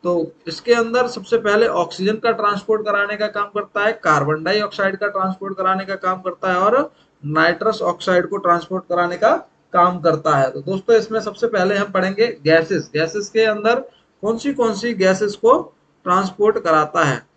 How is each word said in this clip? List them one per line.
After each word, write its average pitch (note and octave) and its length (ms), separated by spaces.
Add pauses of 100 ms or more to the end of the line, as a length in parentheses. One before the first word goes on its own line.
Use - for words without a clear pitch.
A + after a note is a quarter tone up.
तो F3 280 (160)
इसके A#3 260
अंदर A#3+ 340
सबसे A3+ 300
पहले G#3+ 300
oxygen F3+ 460
का A3+ 180
transport G#3 540
कराने G#3 320
का G#3+ 100
काम G#3 180
करता G3+ 400
है, A3 80
carbon D#3 500
dioxide G3 540
का G#3 100
transport F#3+ 500
कराने F#3+ 280
का G3 100
काम F#3 260
करता F#3 300
है, F3+ 80
और A#3 340 (320)
nitrous E3 560
oxide F3 460
को G3 100
transport F3 520
कराने F3 280
का B3 180 (380)
काम F3+ 260
करता D#3 380
है। C3+ 140
तो C#3+ 80
दोस्तों, F#3+ 360
इसमें A3 240
सबसे G#3 280
पहले G3+ 300
हम G3+ 140
पढ़ेंगे F#3+ 520
gases। D#3+ 500
Gases E3 360
के A3 160
अंदर G#3+ 300 (460)
कौन A3 160
सी C#4 160
कौन A3+ 200
सी A3+ 200
gases F#3+ 420
को C#4 380 (300)
transport G3 560
कराता D#3+ 440
है C3 220 (120)